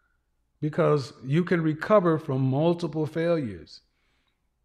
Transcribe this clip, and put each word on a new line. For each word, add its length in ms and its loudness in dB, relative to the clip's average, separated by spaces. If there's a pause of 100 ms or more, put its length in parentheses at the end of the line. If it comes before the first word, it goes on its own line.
(600)
because 520 0 (120)
you 200 0
can 180 0
recover 560 2
from 240 -4
multiple 640 0
failures. 760 -4 (840)